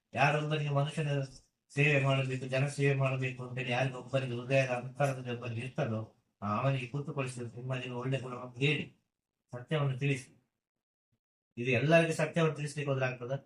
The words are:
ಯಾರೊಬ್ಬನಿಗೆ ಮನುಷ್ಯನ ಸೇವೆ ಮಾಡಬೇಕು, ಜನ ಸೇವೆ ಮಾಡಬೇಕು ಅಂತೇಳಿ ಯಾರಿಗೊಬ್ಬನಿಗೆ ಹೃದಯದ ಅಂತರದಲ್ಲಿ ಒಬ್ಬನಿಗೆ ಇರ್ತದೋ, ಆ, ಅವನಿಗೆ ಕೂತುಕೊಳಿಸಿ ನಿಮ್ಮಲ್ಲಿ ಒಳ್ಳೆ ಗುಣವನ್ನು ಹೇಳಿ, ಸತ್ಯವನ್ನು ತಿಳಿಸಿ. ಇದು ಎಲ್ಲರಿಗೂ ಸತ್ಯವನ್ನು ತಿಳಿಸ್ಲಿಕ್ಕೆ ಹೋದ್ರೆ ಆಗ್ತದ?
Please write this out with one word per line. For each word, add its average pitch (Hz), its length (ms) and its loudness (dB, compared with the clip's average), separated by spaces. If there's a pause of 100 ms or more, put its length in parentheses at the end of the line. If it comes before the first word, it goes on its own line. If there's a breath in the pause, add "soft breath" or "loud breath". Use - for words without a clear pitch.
(140)
ಯಾರೊಬ್ಬನಿಗೆ 147 560 2
ಮನುಷ್ಯನ 143 520 0 (520)
ಸೇವೆ 143 300 4
ಮಾಡಬೇಕು, 131 420 0
ಜನ 131 200 2
ಸೇವೆ 139 280 2
ಮಾಡಬೇಕು 131 540 0
ಅಂತೇಳಿ 123 240 -4
ಯಾರಿಗೊಬ್ಬನಿಗೆ 127 680 -2
ಹೃದಯದ 131 280 2
ಅಂತರದಲ್ಲಿ 127 600 -2
ಒಬ್ಬನಿಗೆ 113 300 -6
ಇರ್ತದೋ, 117 560 -4 (260)
ಆ, 104 180 0
ಅವನಿಗೆ 131 260 0
ಕೂತುಕೊಳಿಸಿ 139 540 -6
ನಿಮ್ಮಲ್ಲಿ 123 500 -6
ಒಳ್ಳೆ 127 280 -2
ಗುಣವನ್ನು 123 400 -10
ಹೇಳಿ, 139 380 0 (560)
ಸತ್ಯವನ್ನು 135 460 -2
ತಿಳಿಸಿ. 139 360 -2 (1200)
ಇದು 123 140 -2
ಎಲ್ಲರಿಗೂ 160 420 6
ಸತ್ಯವನ್ನು 156 440 2
ತಿಳಿಸ್ಲಿಕ್ಕೆ 143 340 -4
ಹೋದ್ರೆ 131 160 0
ಆಗ್ತದ? 123 400 -6